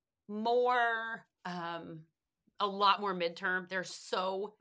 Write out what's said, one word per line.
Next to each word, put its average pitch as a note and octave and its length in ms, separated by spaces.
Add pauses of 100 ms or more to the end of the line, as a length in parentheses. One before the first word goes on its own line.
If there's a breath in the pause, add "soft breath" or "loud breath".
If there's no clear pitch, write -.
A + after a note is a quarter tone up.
(280)
more, A#3 960 (200)
um, E3+ 560 (580)
a G3+ 80
lot G3 340
more G3 140
midterm. F3+ 520
There's F#3+ 240
so F#3+ 680